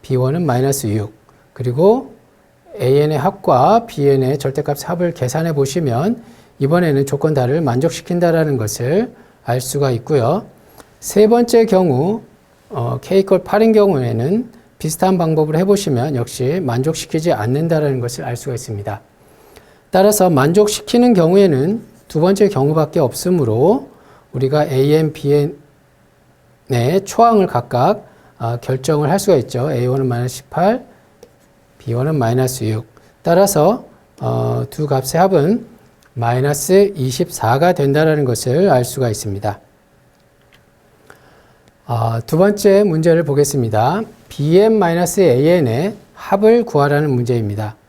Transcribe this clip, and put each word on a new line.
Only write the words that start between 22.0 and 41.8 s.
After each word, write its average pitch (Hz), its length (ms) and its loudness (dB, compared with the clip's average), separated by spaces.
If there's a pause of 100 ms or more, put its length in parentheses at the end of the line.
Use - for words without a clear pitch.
두 156 140 -4
번째 196 280 2
경우밖에 151 520 0
없으므로 156 880 0 (440)
우리가 135 340 0
에이엔, 147 460 0
비엔의 - 1900 -4
초항을 226 420 2
각각, 131 600 -2 (320)
어, 117 220 -6
결정을 147 500 -2
할 196 80 0
수가 196 200 2
있죠. 127 340 -4
에이원은 127 340 -2
마이너스 123 300 -4
십팔, 214 480 -2 (960)
비원은 131 380 -4
마이너스 123 480 -2
육. 110 220 -4 (360)
따라서, 185 640 2 (340)
어, 120 500 -4
두 151 160 -6
값의 139 340 -2
합은 190 460 2 (460)
마이너스 143 840 0
이십사가 139 800 0
된다라는 151 520 0
것을 127 460 0
알 127 140 2
수가 127 240 -4
있습니다. 101 520 -6 (2250)